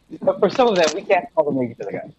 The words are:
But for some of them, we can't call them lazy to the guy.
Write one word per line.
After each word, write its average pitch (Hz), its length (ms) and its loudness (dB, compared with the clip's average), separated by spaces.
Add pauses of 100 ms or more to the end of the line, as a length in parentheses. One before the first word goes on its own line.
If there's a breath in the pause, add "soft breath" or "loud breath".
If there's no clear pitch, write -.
(220)
But 190 160 0
for 208 120 2
some 247 180 2
of 208 80 0
them, 165 180 4
we 190 80 -8
can't 185 320 0
call 156 100 2
them 139 140 4
lazy 120 160 -4
to 110 100 -12
the 95 80 -8
guy. 92 260 -12